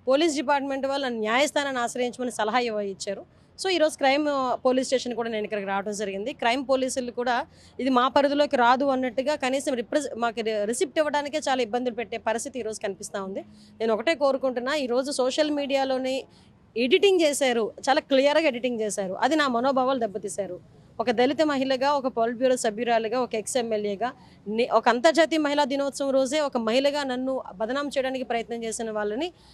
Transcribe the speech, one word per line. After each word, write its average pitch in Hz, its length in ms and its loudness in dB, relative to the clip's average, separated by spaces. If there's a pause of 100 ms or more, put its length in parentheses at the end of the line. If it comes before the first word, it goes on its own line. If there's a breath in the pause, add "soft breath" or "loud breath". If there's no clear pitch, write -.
పోలీస్ 294 280 4
డిపార్ట్‌మెంట్ 277 500 -2
వాళ్ళు 269 220 -2
నన్ను 233 120 -4
న్యాయస్థానాన్ని 262 640 0
ఆశ్రయించమని 247 500 -4
సలహా 220 280 0
ఇవ్వ-, 220 200 -2
ఇచ్చారు. 202 600 -8 (240 soft breath)
So 381 60 0
ఈరోజు 311 280 2
క్రైమ్, 285 300 2
ఆ, 262 280 0
పోలీస్ 254 320 0
స్టేషన్ 240 280 -2
కూడా 233 140 -4
నేను 214 140 -4
ఇక్కడికి 202 240 -6
రావడం 196 260 -2
జరిగింది. 202 400 -6
క్రైమ్ 247 360 0
పోలీసులు 262 420 -2
కూడా 240 340 -2 (340 soft breath)
ఇది 254 100 -2
మా 254 180 4
పరిధిలోకి 285 480 2
రాదు 240 300 4
అన్నట్టుగా 262 500 0
కనీసం 269 380 -2
రిప్రజ-, 247 440 -2
మాకు 233 240 -2
రి-, 214 240 -2
రిసిప్ట్ 247 320 -2
ఇవ్వడానికే 294 400 0
చాలా 262 240 0
ఇబ్బందులు 240 340 -2
పెట్టే 233 220 -6
పరిస్థితి 233 420 -4
ఈరోజు 214 200 -6
కనిపిస్తా 196 440 -8
ఉంది. 196 200 -8 (360 loud breath)
నేను 226 140 2
ఒకటే 240 220 0
కోరుకుంటున్నా, 262 600 0
ఈరోజు 262 360 0
సోషల్ 269 400 0
మీడియాలోని 269 720 -2 (540 soft breath)
ఎడిటింగ్ 359 440 4
చేశారు, 254 500 2 (180)
చాలా 294 100 4
క్లియర్గా 294 480 4
ఎడిటింగ్ 240 340 -2
చేశారు, 196 320 -4
అది 269 220 2
నా 294 120 4
మనోభావాలు 254 520 2
దెబ్బతీశారు. 196 800 -6 (200 soft breath)
ఒక 233 120 0
దళిత 254 300 2
మహిళగా, 269 500 2
ఒక 262 160 0
పొలిట్ 233 300 -2
బ్యూరో 254 180 2
సభ్యురాలుగా, 226 640 0
ఒక 233 160 -4
ఎక్స్ 214 220 -4
ఎమ్మెల్యేగా, 214 540 -2 (360 soft breath)
నే-, 220 260 0
ఒక 226 160 6
అంతర్జాతీయ 311 500 4
మహిళా 294 240 2
దినోత్సవం 277 460 -2
రోజే 269 300 2
ఒక 277 180 0
మహిళగా 269 460 2
నన్ను 254 380 -2 (140)
బదనాం 254 320 -4
చేయడానికి 262 360 -2
ప్రయత్నం 233 400 -4
చేసిన 226 280 -6
వాళ్ళని 214 420 -4 (200 soft breath)